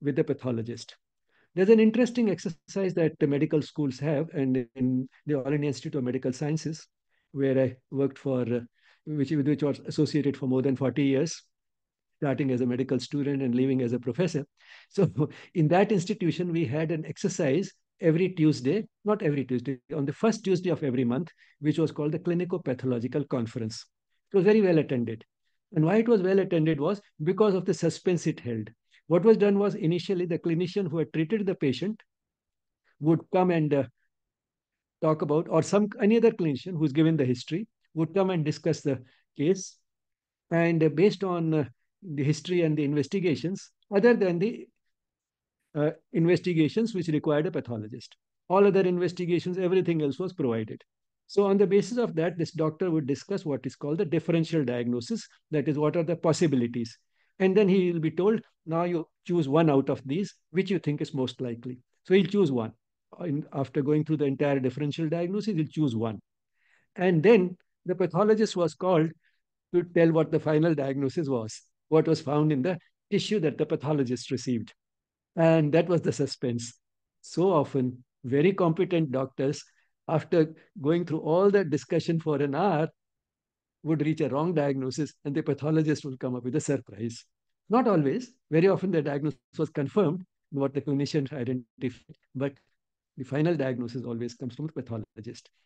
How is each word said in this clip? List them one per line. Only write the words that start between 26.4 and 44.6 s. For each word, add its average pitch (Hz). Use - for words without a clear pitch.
was 196
because 196
of 185
the 190
suspense 170
it 151
held. 113
What 170
was 220
done 202
was 202
initially 175
the 165
clinician 175
who 160
had 151
treated 185
the 185
patient 170
would 156
come 185
and, 151
uh, 139
talk 156
about, 147
or 160
some, 202
any 220
other 226
clinician 170
who's 147
given 160
the 139
history 127
would 160
come 190
and 175
discuss 151
the 135
case. 180
And, 170
uh, 156
based 196
on, 170
uh, 151
the 147
history 170
and 156
the 151
investigations, 151
other 226
than 180
the, 226